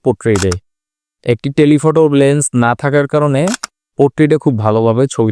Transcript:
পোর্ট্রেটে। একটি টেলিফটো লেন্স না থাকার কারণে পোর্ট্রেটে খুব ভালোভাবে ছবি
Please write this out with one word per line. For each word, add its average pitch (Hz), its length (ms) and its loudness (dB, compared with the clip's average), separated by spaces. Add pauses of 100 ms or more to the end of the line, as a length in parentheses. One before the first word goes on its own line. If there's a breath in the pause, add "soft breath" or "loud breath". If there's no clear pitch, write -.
পোর্ট্রেটে। 104 460 -2 (760)
একটি 120 220 -4 (100)
টেলিফটো 151 460 2 (180)
লেন্স 143 220 2 (200)
না 117 80 2 (100)
থাকার 143 320 0
কারণে 147 280 0 (580)
পোর্ট্রেটে 147 440 2
খুব 143 100 0 (100)
ভালোভাবে 113 400 0 (120)
ছবি 110 160 0